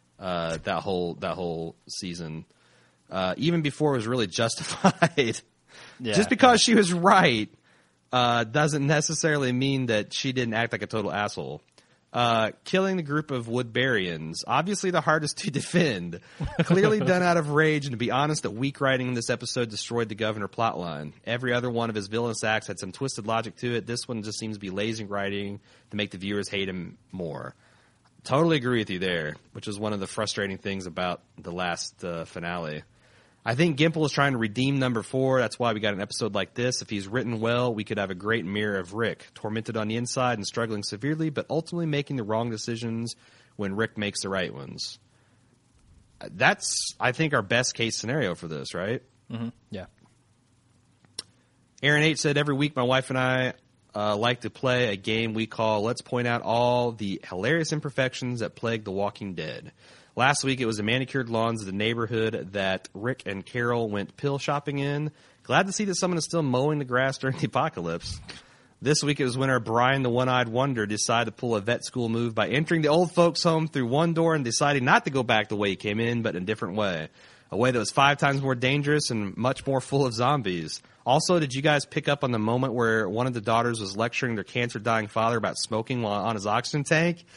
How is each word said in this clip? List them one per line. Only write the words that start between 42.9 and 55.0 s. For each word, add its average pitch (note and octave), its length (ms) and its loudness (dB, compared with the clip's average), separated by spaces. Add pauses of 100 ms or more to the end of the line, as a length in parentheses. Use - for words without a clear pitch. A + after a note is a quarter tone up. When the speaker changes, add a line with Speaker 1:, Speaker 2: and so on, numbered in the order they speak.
Speaker 1:
when G2 180 -4
Rick A2 220 -2
makes G#2 260 -4
the G2+ 60 -4
right F#2+ 240 -2
ones. - 460 -12 (1300)
That's, - 680 0
I B2 120 4
think, D#3+ 200 0
our B2+ 80 4
best A#2 340 0
case A2+ 220 -2
scenario A#2 380 -2
for E2 140 -10
this, C#2+ 260 -8
right? G2 280 -4 (280)
Speaker 2:
Mm-hmm. A#2 180 -6 (220)
Yeah. F#2+ 160 -10 (2000)
Speaker 1:
Aaron D3 200 4
H D#3 160 4
said, D3 180 2
"Every D3 180 2
week C#3+ 200 0
my B2+ 80 0
wife C3 280 2
and C3 80 0
I, B2+ 360 2 (400)
uh, G#2 220 0
like A#2+ 240 0
to G#2+ 100 -6
play B2 420 2
a G2 40 -4
game A2 380 -2